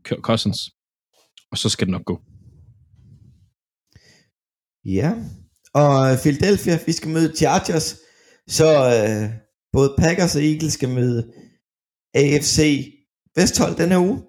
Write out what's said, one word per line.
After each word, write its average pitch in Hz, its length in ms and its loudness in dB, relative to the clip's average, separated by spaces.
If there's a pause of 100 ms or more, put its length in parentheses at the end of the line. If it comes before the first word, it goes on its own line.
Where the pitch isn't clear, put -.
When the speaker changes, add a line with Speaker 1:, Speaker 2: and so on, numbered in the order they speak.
Speaker 1:
Kirk - 140 -6
Cousins. 107 400 -2 (920)
Og - 80 -8
så - 100 -4
skal - 180 -4
det 92 60 -2
nok 87 120 -8
gå. 90 160 -6 (2750)
Speaker 2:
Ja. 107 280 -2 (640)
Og 135 480 4
Philadelphia, 175 640 0
vi 160 60 0
skal 156 180 -8
møde 160 260 0
Chargers. 156 640 -2 (500)
Så, 156 200 2 (280)
øh, 107 340 -2 (420)
både 135 260 2
Packers 170 380 2
og 143 80 -2
Eagles 156 280 -2
skal 131 160 -4
møde 123 440 -2 (840)
A 143 240 2
F 143 40 -6
C - 160 -2 (800)
Vesthold 180 400 0
den 165 120 0
her 185 100 2
uge. 190 200 0 (100)